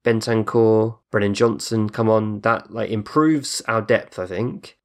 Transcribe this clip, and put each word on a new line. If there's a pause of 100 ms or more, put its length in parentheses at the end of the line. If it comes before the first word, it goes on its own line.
Bentancur, (140)
Brennan
Johnson
come
on.
That,
like,
improves
our
depth,
I
think.